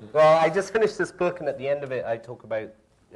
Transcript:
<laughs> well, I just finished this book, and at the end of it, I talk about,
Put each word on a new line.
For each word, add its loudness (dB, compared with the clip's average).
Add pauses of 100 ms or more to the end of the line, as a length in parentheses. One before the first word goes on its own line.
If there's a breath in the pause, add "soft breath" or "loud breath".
<laughs> -20
well, 6
I 4
just -4
finished 0
this -4
book, -2
and -6
at -4
the -8
end -2
of -8
it, -4
I -4
talk -16
about, -6 (460)